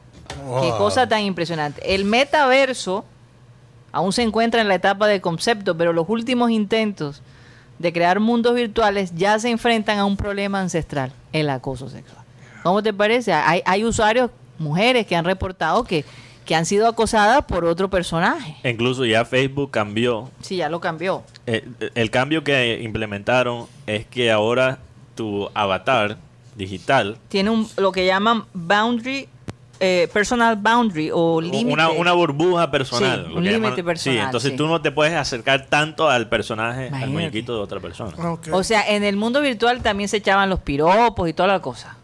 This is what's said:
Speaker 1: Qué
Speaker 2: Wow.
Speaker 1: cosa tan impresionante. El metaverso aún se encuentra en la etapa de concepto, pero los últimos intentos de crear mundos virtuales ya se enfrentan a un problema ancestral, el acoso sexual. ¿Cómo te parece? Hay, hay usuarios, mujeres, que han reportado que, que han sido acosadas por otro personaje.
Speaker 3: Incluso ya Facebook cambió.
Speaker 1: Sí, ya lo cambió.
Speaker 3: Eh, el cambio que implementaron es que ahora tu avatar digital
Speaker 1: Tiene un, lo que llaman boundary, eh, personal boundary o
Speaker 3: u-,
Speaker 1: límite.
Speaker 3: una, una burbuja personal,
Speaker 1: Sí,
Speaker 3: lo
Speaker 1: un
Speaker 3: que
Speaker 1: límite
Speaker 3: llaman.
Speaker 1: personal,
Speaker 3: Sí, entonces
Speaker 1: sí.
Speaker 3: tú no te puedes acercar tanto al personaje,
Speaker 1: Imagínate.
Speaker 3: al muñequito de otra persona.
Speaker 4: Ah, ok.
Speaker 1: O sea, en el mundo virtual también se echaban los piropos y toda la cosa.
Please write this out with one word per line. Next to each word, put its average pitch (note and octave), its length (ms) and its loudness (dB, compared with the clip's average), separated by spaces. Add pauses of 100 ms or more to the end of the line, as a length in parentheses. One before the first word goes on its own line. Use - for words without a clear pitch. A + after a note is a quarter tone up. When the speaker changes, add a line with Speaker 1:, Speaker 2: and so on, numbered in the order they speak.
(280)
Speaker 1:
Qué - 60 -12 (100)
Speaker 2:
Wow. B2+ 340 -2
Speaker 1:
cosa G3+ 300 2
tan G#3+ 140 0
impresionante. E3 720 -4
El G3 100 0
metaverso B3+ 1000 2 (880)
aún F3 200 0
se A#3+ 100 0
encuentra A3+ 380 2
en G#3+ 80 0
la F#3+ 60 4
etapa G3 320 2
de G3+ 140 2
concepto, F3+ 560 -2
pero E3+ 160 2
los E3 160 0
últimos A#3 420 0
intentos G#3 720 -2 (560)
de E3 140 -2
crear F3 280 2
mundos A#3+ 340 2
virtuales G3+ 600 0
ya G3+ 240 2
se A#3 120 -2
enfrentan A3+ 480 0
a G3+ 60 0
un G3+ 120 0
problema G3+ 440 -4
ancestral, D3 520 -4 (200)
el D3+ 180 0
acoso C3 380 -6
sexual. - 360 -20 (380)
¿Cómo G3 200 2
te A3 100 0
parece? G#3+ 400 0
Hay, D#3 320 2
hay G3+ 200 2
usuarios, A3+ 460 2 (280)
mujeres, G3+ 480 2
que F#3 100 -2
han E3 80 0
reportado F#3 600 -2
que, D3+ 200 -2 (400)
que E3+ 100 -2
han D#3+ 120 2
sido G#3 220 2
acosadas A3+ 560 2
por F3 200 -4
otro E3+ 240 0
personaje. F#3 760 -2
Speaker 3:
Incluso B2 400 0
ya A2+ 200 2
Facebook C3+ 460 -2
cambió. A2+ 600 -2 (120)
Speaker 1:
Sí, F#3+ 140 -8
ya D#3+ 120 -2
lo E3 120 -6
cambió. E3 420 -4 (240)
Speaker 3:
Eh, A2+ 200 -2 (280)
el A2+ 160 0
cambio C#3+ 340 0
que B2+ 380 0
implementaron A2+ 840 -2 (200)
es G#2+ 200 -4
que A#2+ 240 0
ahora A#2+ 480 2 (360)
tu G2+ 400 -4
avatar G#2 640 0 (400)
digital G#2 640 -2 (100)
Speaker 1:
Tiene G3 220 0
un, A3 260 0
lo G3 160 0
que F3+ 120 -2
llaman G3+ 480 2
boundary, A3+ 760 -2 (500)
eh, F3+ 340 2
personal A3+ 440 2
boundary G#3 560 2
o E3 240 2
Speaker 3:
u-, E3 40 2
Speaker 1:
límite. G3 320 -2
Speaker 3:
una, D#3+ 180 2
una E3+ 220 2
burbuja E3+ 560 4
personal, B2 580 0
Speaker 1:
Sí, - 40 -10
Speaker 3:
lo - 80 -4
Speaker 1:
un E3+ 60 0
Speaker 3:
que G3 80 2
Speaker 1:
límite A3 240 0
Speaker 3:
llaman. F3 80 -6
Speaker 1:
personal, D#3+ 340 -2
Speaker 3:
Sí, G2+ 60 0
entonces B2 260 0
Speaker 1:
sí. C3 60 -6
Speaker 3:
tú D3 100 0
no E3 160 0
te D3 80 0
puedes D3+ 240 2
acercar C3+ 520 -2
tanto D#3 440 2
al A#2+ 180 2
personaje, A#2 600 -2
Speaker 1:
Imagínate. C3+ 160 -6
Speaker 3:
al C3 60 -6
muñequito B2 440 -4
de G#2+ 80 -4
otra G2 160 -8
persona. F#2 400 -10
Speaker 4:
Ah, E3+ 140 -4
ok. E3 180 -10
Speaker 1:
O F#3 140 0
sea, G#3+ 240 2
en G#3 160 0
el G3+ 120 0
mundo A#3+ 240 0
virtual B3 420 0
también G#3 260 -2
se A3+ 80 -2
echaban G3 340 2
los F3 100 0
piropos F3+ 680 2
y D#3+ 40 -4
toda F3+ 160 0
la F#3+ 140 2
cosa. - 420 -12